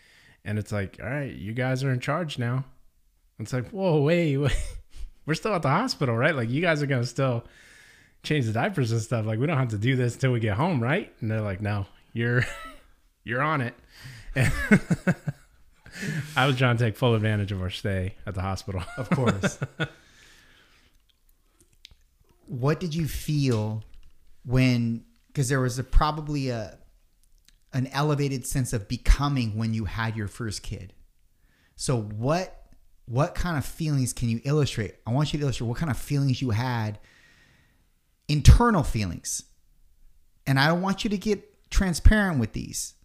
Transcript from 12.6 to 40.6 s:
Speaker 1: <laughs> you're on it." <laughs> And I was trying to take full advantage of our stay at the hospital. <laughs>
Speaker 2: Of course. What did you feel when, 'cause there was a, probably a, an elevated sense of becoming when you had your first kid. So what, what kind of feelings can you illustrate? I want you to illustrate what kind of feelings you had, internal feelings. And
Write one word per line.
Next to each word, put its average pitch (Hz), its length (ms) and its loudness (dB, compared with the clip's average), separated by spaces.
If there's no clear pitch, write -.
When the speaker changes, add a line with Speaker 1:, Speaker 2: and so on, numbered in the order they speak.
Speaker 1:
<laughs> - 400 -20
you're 123 180 -2
on 151 200 0
it." 117 120 -6
<laughs> - 20 -
And 123 160 2
I 131 100 4
was 135 100 2
trying 123 200 2
to 120 80 2
take 113 120 -2
full 120 180 2
advantage 104 380 0
of 95 100 -4
our 92 80 -4
stay 95 440 -4
at 98 80 -8
the 90 80 -6
hospital. 92 480 -6
<laughs> - 80 -14
Speaker 2:
Of 131 120 -6
course. 127 480 0
What 147 340 -2
did 165 140 -4
you 160 140 -2
feel 113 760 0
when, 120 600 2
'cause 131 160 0
there 135 120 2
was 123 180 0
a, 123 60 -4
probably 147 640 2
a, 110 280 -8
an 131 160 -2
elevated 143 580 -2
sense 131 260 -2
of 104 160 -4
becoming 123 680 0
when 113 180 -2
you 110 120 -2
had 113 300 -4
your 104 120 -4
first - 340 -8
kid. - 300 -10
So 123 240 0
what, 120 680 -4
what 135 280 0
kind 175 220 0
of 123 80 -2
feelings 143 480 -2
can 120 160 -2
you 117 160 0
illustrate? 139 500 0
I 113 40 -4
want 143 220 0
you 160 80 -2
to 147 40 -2
illustrate 127 220 -2
what 120 120 -4
kind 165 120 -2
of 117 80 -4
feelings 139 420 0
you 127 100 -2
had, 110 480 -2
internal 175 560 10
feelings. - 580 -4
And 135 140 4